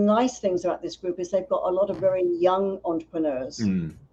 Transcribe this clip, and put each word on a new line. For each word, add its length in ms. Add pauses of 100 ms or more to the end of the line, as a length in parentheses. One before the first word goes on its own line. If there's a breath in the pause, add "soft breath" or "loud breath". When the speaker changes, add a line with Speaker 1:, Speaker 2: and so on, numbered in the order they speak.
(160)
Speaker 1:
nice 240
things 240
about 180
this 140
group 240
is 100
they've 180
got 160
a 60
lot 200
of 80
very 280
young 580
entrepreneurs. 760
Speaker 2:
Mm. 360 (180)